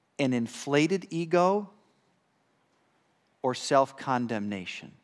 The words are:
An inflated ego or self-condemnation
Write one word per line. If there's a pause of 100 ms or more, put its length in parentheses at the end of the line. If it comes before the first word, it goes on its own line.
(180)
An
inflated
ego (1700)
or
self-condemnation (120)